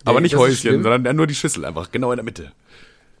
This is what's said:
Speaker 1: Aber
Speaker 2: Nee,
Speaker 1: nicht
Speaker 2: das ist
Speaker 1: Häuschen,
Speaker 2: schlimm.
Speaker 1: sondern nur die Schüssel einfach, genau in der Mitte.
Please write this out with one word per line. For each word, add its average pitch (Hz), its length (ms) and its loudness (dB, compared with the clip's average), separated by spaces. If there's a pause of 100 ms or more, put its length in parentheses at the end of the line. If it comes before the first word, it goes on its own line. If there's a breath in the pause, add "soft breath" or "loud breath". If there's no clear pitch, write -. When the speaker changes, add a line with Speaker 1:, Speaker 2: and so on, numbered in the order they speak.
Speaker 1:
Aber 123 140 4
Speaker 2:
Nee, 165 40 2
Speaker 1:
nicht 170 100 2
Speaker 2:
das 143 80 2
ist 127 60 6
Speaker 1:
Häuschen, 123 220 0
Speaker 2:
schlimm. 113 140 2
Speaker 1:
sondern 123 320 2
nur 156 120 2
die 147 80 -6
Schüssel 87 300 -4
einfach, 82 260 -8
genau 123 200 -2
in 120 60 -2
der 117 60 -10
Mitte. 90 280 -14 (680 soft breath)